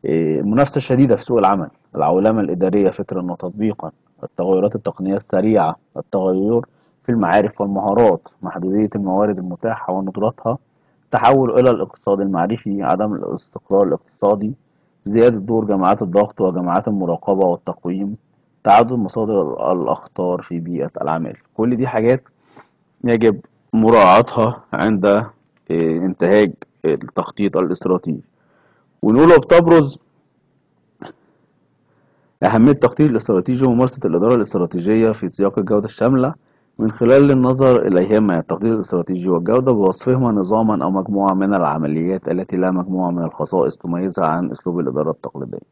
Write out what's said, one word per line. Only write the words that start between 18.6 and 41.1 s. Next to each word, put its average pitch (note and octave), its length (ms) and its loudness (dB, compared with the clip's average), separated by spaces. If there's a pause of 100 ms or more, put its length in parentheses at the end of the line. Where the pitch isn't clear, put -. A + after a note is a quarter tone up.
تعدد A2+ 280 4
مصادر G2 800 -2
الأخطار F2 680 -4
في E2+ 180 -10
بيئة E2 300 -6 (120)
العمل. D2+ 340 -6 (180)
كل A#2+ 220 -2
دي C3 100 -4
حاجات A#2+ 420 0 (760)
يجب A2+ 360 2 (320)
مراعاتها A2+ 880 4 (100)
عند، G#2 520 2 (460)
إيه، E2 280 0
انتهاج F#2 540 2 (320)
التخطيط F2 720 -4
الاستراتيجي. F2+ 680 -4 (800)
ونقول C#3 300 6
وبتبرز E3 680 4 (2500)
أهمية A#2 280 4
التخطيط C#3+ 400 2
الاستراتيجي A#2 560 0
وممارسة B2 380 0
الإدارة G2 300 2
الاستراتيجية G2+ 800 0
في F#2+ 160 -6
سياق G2+ 300 -2
الجودة G#2 260 0
الشاملة B2+ 500 0 (440)
من A2 140 -2
خلال C3+ 380 4
النظر C3 560 2
إليهما، G2 520 2
التخطيط F#2 340 -4
الاستراتيجي F#2 560 -4
والجودة، A2 440 0
بوصفهما A#2 600 0
نظاما G#2 520 0
أو F2+ 60 -2
مجموعة G2 440 -2